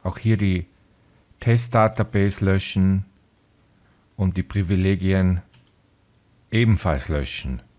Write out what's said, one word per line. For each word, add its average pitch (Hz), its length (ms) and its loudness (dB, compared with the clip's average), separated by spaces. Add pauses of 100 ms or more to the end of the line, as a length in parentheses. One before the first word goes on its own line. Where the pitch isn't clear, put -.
Auch - 140 -6
hier 110 180 2
die 92 320 -2 (720)
Test-Database 110 1040 0
löschen 95 640 2 (1120)
und 92 180 -2
die 92 80 -2
Privilegien 92 960 0 (1080)
ebenfalls 101 560 0
löschen. 69 540 -6 (180)